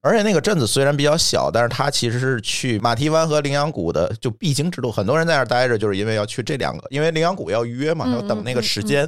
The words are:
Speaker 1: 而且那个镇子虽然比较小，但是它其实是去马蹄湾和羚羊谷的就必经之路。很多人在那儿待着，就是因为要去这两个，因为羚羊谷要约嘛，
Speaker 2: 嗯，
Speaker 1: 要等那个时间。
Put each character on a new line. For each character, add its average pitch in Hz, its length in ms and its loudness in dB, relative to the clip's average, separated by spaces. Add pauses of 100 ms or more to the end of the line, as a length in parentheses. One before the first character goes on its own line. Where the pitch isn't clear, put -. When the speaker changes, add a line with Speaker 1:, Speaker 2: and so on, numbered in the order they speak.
Speaker 1:
而 180 160 2
且 208 40 4
那 208 120 2
个 151 80 4
镇 202 180 2
子 113 80 2
虽 135 160 2
然 143 140 2
比 143 40 0
较 147 140 4
小， 73 340 0
但 113 140 2
是 120 60 2
它 139 200 -2
其 120 220 -2
实 123 80 -2
是 131 220 -2
去 - 380 -2
马 117 140 2
蹄 120 140 0
湾 160 180 2
和 151 140 2
羚 139 140 -2
羊 143 180 0
谷 82 180 -2
的 82 260 0
就 127 140 -4
必 143 240 -2
经 147 160 0
之 175 120 -6
路。 123 100 -2
很 101 140 -2
多 131 120 2
人 165 80 2
在 165 100 2
那 139 40 2
儿 127 60 2
待 123 200 2
着， 120 120 2
就 107 100 0
是 101 80 0
因 98 100 -2
为 113 80 0
要 104 120 0
去 120 180 -8
这 143 140 -4
两 73 200 -2
个， - 120 -14
因 139 120 -4
为 160 100 2
羚 156 120 0
羊 170 100 2
谷 98 160 -8
要 113 140 0
约 127 300 -2
嘛， 160 120 -4
Speaker 2:
嗯， 254 100 0
Speaker 1:
要 - 80 -4
等 110 200 -4
那 127 100 -4
个 123 80 0
时 104 220 -2
间。 143 240 2